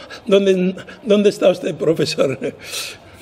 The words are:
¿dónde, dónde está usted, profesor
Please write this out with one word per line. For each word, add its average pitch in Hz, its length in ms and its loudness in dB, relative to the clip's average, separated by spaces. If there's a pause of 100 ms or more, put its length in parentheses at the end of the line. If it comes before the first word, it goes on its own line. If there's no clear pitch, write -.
(280)
¿dónde, 190 460 2 (360)
dónde 202 180 4
está 196 260 2
usted, 185 200 -6 (120)
profesor 151 420 0 (920)